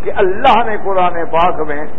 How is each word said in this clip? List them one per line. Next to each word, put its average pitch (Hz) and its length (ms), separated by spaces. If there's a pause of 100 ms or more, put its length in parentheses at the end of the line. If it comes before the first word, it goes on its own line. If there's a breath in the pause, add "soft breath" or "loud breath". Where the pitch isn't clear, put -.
کہ 196 140
اللہ 220 480
نے 214 200
قرآن 180 400
پاک 165 440
میں 147 160 (140)